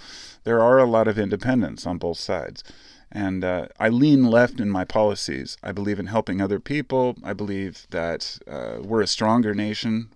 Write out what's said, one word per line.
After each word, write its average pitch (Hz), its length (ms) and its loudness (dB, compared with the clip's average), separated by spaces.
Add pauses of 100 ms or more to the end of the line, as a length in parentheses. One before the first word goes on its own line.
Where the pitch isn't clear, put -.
(420)
There 117 180 4
are 123 180 6
a 131 80 6
lot 113 200 4
of 107 120 0
independents 101 680 -2
on 87 120 -4
both 85 200 -4
sides. 85 460 -6 (480)
And, 95 320 -4
uh, 90 240 -2 (100)
I 110 100 2
lean 135 360 6
left 120 360 4
in 104 80 0
my 95 160 -2
policies. 101 800 -2
I 101 100 -10
believe 101 280 -4
in 90 60 -6
helping 101 340 -4
other 98 200 0
people. 131 600 -2
I 101 120 -8
believe 98 560 -8
that, 85 560 -6
uh, 58 360 -10
we're 110 200 0
a 95 40 2
stronger 110 480 2
nation 110 600 -4